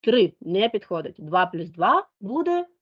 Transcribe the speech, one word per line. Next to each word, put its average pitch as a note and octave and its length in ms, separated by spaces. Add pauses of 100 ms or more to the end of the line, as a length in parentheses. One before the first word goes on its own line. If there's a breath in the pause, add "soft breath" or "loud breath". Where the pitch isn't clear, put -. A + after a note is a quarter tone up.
Три. A3 400
Не F#3+ 280
підходить. F3+ 500
Два F3 280
плюс E3+ 240
два G3+ 380 (120)
буде E4+ 460 (140)